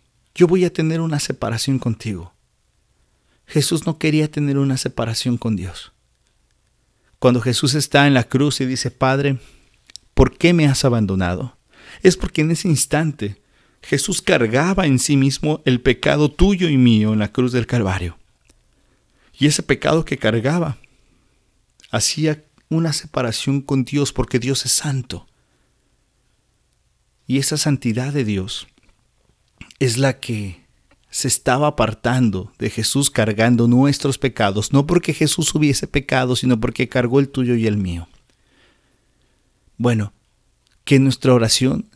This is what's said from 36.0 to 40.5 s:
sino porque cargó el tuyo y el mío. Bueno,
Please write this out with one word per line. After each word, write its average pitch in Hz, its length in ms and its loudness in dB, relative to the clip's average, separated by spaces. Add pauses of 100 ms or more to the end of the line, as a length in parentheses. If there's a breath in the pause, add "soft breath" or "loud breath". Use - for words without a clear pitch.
sino 123 240 0
porque 120 300 -4
cargó 123 320 2
el 135 80 -2
tuyo 123 280 0
y 110 100 0
el 104 100 2
mío. 87 320 -4 (1700)
Bueno, 113 380 0 (720)